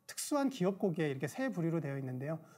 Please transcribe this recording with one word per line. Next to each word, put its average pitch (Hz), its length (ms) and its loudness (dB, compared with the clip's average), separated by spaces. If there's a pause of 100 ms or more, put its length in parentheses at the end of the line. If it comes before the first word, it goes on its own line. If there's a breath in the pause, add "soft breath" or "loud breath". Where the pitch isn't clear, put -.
특수한 277 420 0
기업 190 300 2
고객, 160 320 2
이렇게 131 160 -2
세 262 240 -2
부류로 165 300 0
되어 139 180 -4
있는데요. 135 400 -4 (200 loud breath)